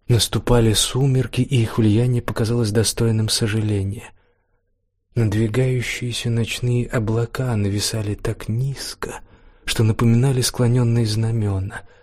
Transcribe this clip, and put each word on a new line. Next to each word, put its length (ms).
Наступали 640
сумерки, 720
и 200
их 140
влияние 460
показалось 500
достойным 560
сожаления. 840
Надвигающиеся 1160
ночные 580
облака 640
нависали 600
так 340
низко, 720
что 180
напоминали 560
склоненные 680
знамена. 760